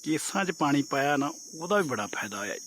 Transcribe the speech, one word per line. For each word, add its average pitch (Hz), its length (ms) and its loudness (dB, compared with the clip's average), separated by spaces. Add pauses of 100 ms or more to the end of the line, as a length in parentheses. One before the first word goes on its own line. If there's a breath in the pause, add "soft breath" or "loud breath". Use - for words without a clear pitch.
ਕੇਸਾਂ 160 420 0
'ਚ 180 60 -4
ਪਾਣੀ 143 320 4
ਪਾਇਆ 143 340 2
ਨਾ, 139 100 0 (260)
ਉਹਦਾ 175 240 2
ਵੀ 190 120 4
ਬੜਾ 107 240 -2
ਫਾਇਦਾ - 240 -6
ਹੋਇਆ। 202 180 -4 (120)